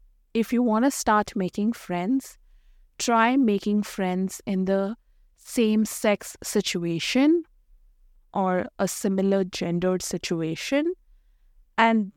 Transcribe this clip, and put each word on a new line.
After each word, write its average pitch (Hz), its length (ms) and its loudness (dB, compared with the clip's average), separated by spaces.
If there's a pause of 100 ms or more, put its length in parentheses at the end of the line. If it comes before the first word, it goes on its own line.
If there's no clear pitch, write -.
(340)
if 226 200 -2
you 240 80 2
wanna 240 300 2
start 208 440 0
making 208 380 -2
friends, 185 640 -4 (600)
try 233 380 2
making 208 480 2
friends 185 600 -4
in 190 200 -2
the 196 300 0 (420)
same 220 480 2
sex - 580 -2
situation 208 1000 0 (920)
or 185 340 0 (100)
a 196 100 0
similar 196 580 0
gendered 180 560 -2
situation, 175 920 -2 (840)
and 220 400 4